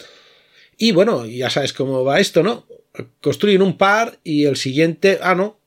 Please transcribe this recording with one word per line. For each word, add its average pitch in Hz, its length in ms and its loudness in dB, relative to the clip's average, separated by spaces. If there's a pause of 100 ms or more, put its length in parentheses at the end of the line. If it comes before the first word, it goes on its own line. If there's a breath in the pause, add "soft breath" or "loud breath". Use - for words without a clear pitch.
(760 soft breath)
Y 226 140 0
bueno, 175 340 2
ya 120 240 -6
sabes 135 220 -2
cómo 131 320 -4
va 139 160 2
esto, 170 240 0
¿no? 220 220 -4 (560)
Construyen 185 400 2
un 190 160 0
par 214 460 0
y 147 220 0
el 135 120 0
siguiente, 160 640 0
"Ah, 180 140 0
no, 202 320 -6